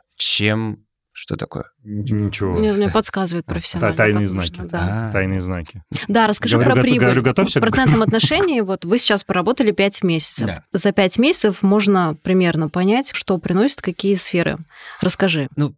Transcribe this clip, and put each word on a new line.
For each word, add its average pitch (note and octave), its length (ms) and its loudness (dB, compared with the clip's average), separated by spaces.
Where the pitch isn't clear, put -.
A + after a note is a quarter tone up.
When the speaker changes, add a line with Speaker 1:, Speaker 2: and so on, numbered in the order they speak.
Speaker 1:
чем G#2+ 600 -2
что - 220 -10
такое? - 280 -10
Speaker 2:
Ничего. G#2 720 -2
Speaker 3:
Мне, G#3+ 180 2
мне - 160 0
подсказывает F#3 560 -2
Speaker 2:
Та-, - 80 -8
Speaker 3:
профессионально, E3+ 440 -2
Speaker 2:
тайные G#2+ 280 2
Speaker 3:
как G2 60 -2
Speaker 2:
знаки. F2+ 220 -4
Speaker 3:
нужно, - 180 -10
да. G2+ 380 -2
Speaker 1:
А. G#2+ 40 -8
Speaker 2:
Тайные F#2+ 300 -2
знаки. F2+ 400 -8
Speaker 3:
Да, A3 180 2
расскажи G3+ 300 0
Speaker 2:
Говорю, A#2+ 140 4
Speaker 3:
про - 60 4
Speaker 2:
гот-, B2+ 80 4
Speaker 3:
прибыль. - 200 4
Speaker 2:
говорю, B2 180 4
готовься B2+ 360 2
Speaker 3:
В G#3 40 0
Speaker 2:
к A3+ 40 2
Speaker 3:
процентном A3+ 360 4
Speaker 2:
<laughs> A3 60 2
Speaker 3:
отношении, D4+ 540 2
вот F#3 240 -4
вы F#3+ 100 2
сейчас G#3+ 260 0
поработали F3+ 500 0
пять G3 300 0
месяцев. E3 440 -2
Speaker 1:
Да. F2+ 260 -8
Speaker 3:
За G3 200 0
пять F#3+ 260 2
месяцев A3+ 440 2
можно G3 600 2
примерно E3+ 480 2
понять, G3+ 420 0
что - 240 -2
приносит, G3 460 0
какие G3 320 -2
сферы. F3 420 -2
Расскажи. E3 520 0
Speaker 1:
Ну, D3 240 -2